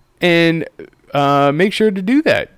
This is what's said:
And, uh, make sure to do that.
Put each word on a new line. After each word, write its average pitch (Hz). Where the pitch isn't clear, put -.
And, 170
uh, 143
make 185
sure 214
to 196
do 247
that. 104